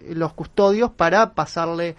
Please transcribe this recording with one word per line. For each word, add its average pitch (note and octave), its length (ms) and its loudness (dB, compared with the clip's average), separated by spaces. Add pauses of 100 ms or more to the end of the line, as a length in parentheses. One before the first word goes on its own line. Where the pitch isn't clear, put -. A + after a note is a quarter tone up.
los E3 240 -4
custodios G#3 580 0
para G3 440 2
pasarle E3 640 -4